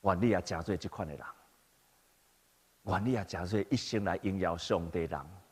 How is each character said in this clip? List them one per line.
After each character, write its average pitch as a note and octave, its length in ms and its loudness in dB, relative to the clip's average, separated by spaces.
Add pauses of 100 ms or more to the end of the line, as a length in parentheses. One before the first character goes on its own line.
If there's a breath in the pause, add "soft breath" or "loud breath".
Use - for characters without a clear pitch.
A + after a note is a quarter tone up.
愿 F#2+ 180 2
你 A#2+ 80 6
也 F#2 140 4
成 E2+ 200 -4
做 F#2+ 140 -2
这 F#2 100 -8
款 F#2 220 -6
的 D2 60 -8
人， A#1+ 100 -12 (1600)
愿 G2 220 0
你 C3 60 4
也 G#2 120 0
成 F2+ 220 -6
做 G#2 120 2 (120)
一 B2+ 60 4
生 G#2+ 280 0
来 F2 180 2
荣 F#2+ 160 0
耀 F2 160 4
上 E2+ 360 0
帝 E2+ 160 0
的 D#2 100 -4
人。 C#2+ 100 -6 (260)